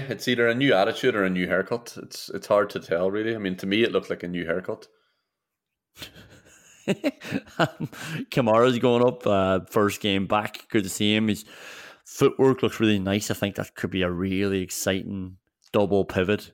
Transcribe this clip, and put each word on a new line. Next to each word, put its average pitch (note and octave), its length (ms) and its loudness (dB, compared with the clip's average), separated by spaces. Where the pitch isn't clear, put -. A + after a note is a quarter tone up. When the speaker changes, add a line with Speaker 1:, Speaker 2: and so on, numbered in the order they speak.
Speaker 1:
it's A2+ 200 -6
either A#2 200 4
a A#2 80 2
new C3 180 2
attitude A2 420 2
or G2+ 80 2
a F#2+ 60 2
new F2+ 180 -2
haircut. F#2+ 540 -4
It's, - 280 -16
it's - 180 -10
hard G#2 240 2
to G2 80 -6
tell, F2+ 320 -2
really. A2 240 -2
I A2 40 -6
mean, F#2 180 -4
to G2 100 -10
me, G#2+ 160 2
it G#2 80 0
looked F#2+ 180 -2
like F#2 140 -8
a F2 40 -6
new F2 180 -6
haircut. F#2 420 -6
Speaker 2:
<laughs> - 100 -18
Um, - 300 -2
Kamara's A#2+ 500 4
going A#2+ 280 4
up, B2 180 -2
uh, F#2+ 440 2
first G#2 320 0
game G2 260 0
back. G#2 420 -4
Good G#2+ 140 2
to F#2+ 60 -8
see G#2+ 260 0
him. A2 140 2
His G2+ 160 -2
footwork C3 560 2
looks - 180 -2
really G#2+ 200 4
nice. G2 320 -2
I G2+ 40 -4
think G2+ 200 -4
that - 200 -10
could F#2+ 140 -6
be F#2 120 -2
a F2+ 100 0
really F#2+ 500 -2
exciting F#2+ 760 -6
double G2+ 320 4
pivot G2 500 -2